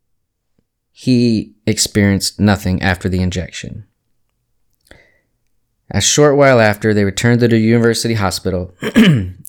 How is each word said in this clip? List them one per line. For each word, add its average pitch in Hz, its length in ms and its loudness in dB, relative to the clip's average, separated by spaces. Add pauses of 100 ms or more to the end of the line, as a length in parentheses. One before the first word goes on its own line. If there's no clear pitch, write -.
(920)
he 120 640 -2 (100)
experienced 101 760 0
nothing 95 440 0
after 92 260 -2
the 92 120 -2
injection. 92 640 -8 (2000)
A 101 120 -4
short 147 360 2
while 135 220 4
after, 107 340 0
they 104 120 0
returned 117 340 0
to 120 80 2
the 113 100 2
university 113 560 0
hospital, 92 640 -6
<clears throat> - 40 -20
and 151 680 0